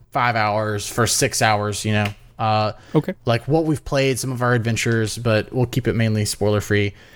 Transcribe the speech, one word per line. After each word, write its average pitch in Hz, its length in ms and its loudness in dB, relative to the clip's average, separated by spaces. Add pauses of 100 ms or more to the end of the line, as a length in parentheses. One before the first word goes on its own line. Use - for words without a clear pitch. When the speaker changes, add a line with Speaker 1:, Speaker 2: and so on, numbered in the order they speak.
(100)
Speaker 1:
five 120 260 0
hours, 107 520 -2
first - 300 0
six - 240 0
hours, 104 420 0
you 107 80 0
know, 104 140 2 (320)
uh, 107 340 0 (220)
Speaker 2:
Okay. 156 200 0 (100)
Speaker 1:
like, 117 220 0
what 160 180 2
we've 156 200 -2
played, 135 340 0
some 131 140 -6
of 123 100 -4
our 123 120 2
adventures, 113 640 0
but 110 340 0
we'll 123 140 2
keep 123 220 -2
it - 60 0
mainly 110 300 2
spoiler-free. 104 680 0 (240)